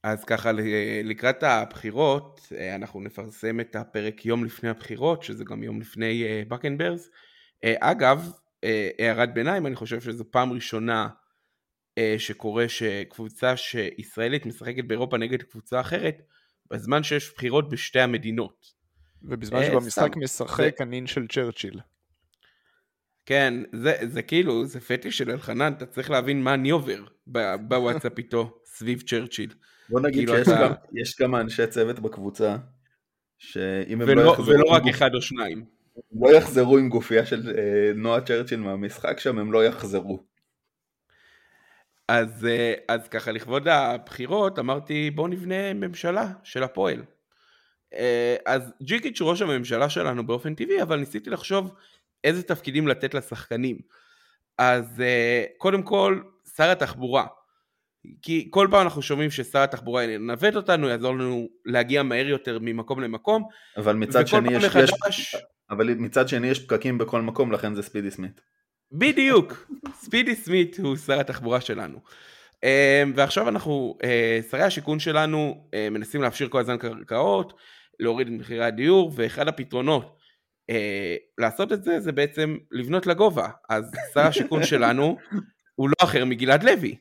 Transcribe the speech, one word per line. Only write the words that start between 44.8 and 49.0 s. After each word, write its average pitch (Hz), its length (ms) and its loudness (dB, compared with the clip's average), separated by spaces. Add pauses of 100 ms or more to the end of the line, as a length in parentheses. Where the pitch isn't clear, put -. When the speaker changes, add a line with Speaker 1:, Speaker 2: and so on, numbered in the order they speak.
Speaker 1:
"בוא 151 180 -4
נבנה 185 460 -6
ממשלה 185 580 -4 (100)
של - 200 -6
הפועל." 131 400 -2 (920)
אה, 120 420 0 (100)
אז 123 260 0 (100)
ג'יקיץ' 226 380 -4